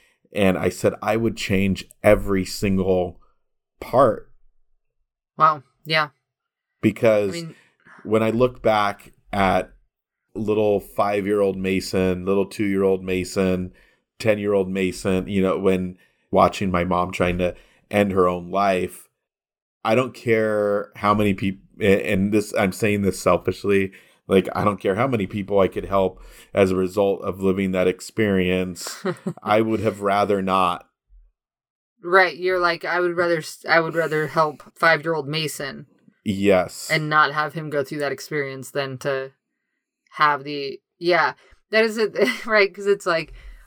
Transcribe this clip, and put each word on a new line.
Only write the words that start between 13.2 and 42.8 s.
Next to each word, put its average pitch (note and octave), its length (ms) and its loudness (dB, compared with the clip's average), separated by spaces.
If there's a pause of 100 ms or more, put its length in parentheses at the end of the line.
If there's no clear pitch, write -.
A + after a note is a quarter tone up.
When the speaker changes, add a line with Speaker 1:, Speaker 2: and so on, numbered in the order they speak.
Speaker 1:
ten-year-old G2+ 500 0
Mason, F#2 600 -2
you F#2+ 140 0
know, F2+ 160 0
when F#2 380 0 (340)
watching F#2 400 2
my F2 140 0
mom F2+ 260 0
trying F2+ 280 -2
to F2+ 160 -2 (360)
end G2+ 220 2
her F2+ 160 4
own F2 220 -4
life, F#2+ 580 0 (760)
I A2 100 2
don't B2+ 200 0
care G#2 840 0
how G#2 180 2
many G#2 200 2
peop-, - 280 -4 (180)
a-, G2+ 320 2
and G2+ 200 2
this, G#2 220 0
I'm F#2+ 180 0
saying G#2 300 -2
this F#2+ 160 0
selfishly, F#2+ 720 0 (360)
like, F#2+ 260 4
I F2+ 100 -2
don't G2+ 160 0
care G2 160 0
how A#2+ 120 0
many G#2+ 180 -2
people G2+ 340 -2
I F#2 80 4
could F#2+ 180 -6
help F#2+ 360 0 (300)
as G2 180 4
a F#2 60 0
result F#2+ 460 0
of G2 180 -8
living F#2+ 320 0
that F#2 160 2
experience. F#2 1160 -2 (180)
Speaker 2:
<laughs> - 200 -10
Speaker 1:
I G#2+ 200 2
would A2 180 -2
have G2+ 220 -2
rather G2+ 400 0
not. F#2 440 0 (1160)
Speaker 2:
Right. F3+ 340 2
You're F#3 240 -2
like, E3+ 240 -2
"I E3+ 160 -2
would F3 160 -2
rather E3+ 220 0
s-, - 300 -12
I E3 120 4
would D#3+ 140 -6
rather D#3 340 -2
help D3+ 340 -2 (120)
five-year-old D#3+ 540 0
Mason D3 580 -8 (380)
Speaker 1:
Yes. G2 680 2
Speaker 2:
and D#3 180 -2
not D3+ 240 2
have D3+ 220 -4
him D#3 160 -8
go C#3+ 140 -2
through D3+ 160 -8
that C#3 120 -2
experience C3+ 600 -8
than C3+ 260 -6
to C3+ 320 -6 (840)
have D3 320 2
the," C#3+ 360 -8 (180)
yeah, E3 360 2 (360)
that A3 140 2
is G#3+ 140 -4
it, G#3+ 180 -2 (200)
<laughs> - 100 -14
right? G#3 280 2
'Cause G3+ 120 -8